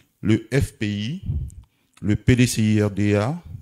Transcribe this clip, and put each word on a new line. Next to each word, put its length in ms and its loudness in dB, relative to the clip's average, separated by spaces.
le 280 0
F 300 0
P 80 -2
I, 340 -6
le 140 0
P 220 2
D 100 4
C 140 -2
I 200 4
R 80 2
D 260 0
A, 220 0